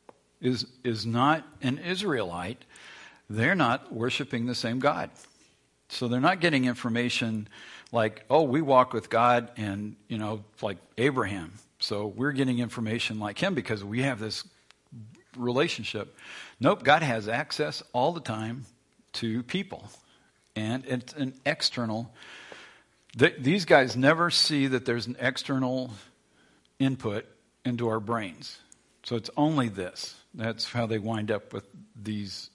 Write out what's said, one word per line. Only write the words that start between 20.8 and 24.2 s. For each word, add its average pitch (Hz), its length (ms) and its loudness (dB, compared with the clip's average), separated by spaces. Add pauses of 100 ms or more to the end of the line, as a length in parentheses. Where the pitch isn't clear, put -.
it's 127 260 -6
an 131 340 -6
external. 120 720 -2 (1000)
Th-, 160 200 6
these 156 280 2
guys 131 320 6
never 160 340 6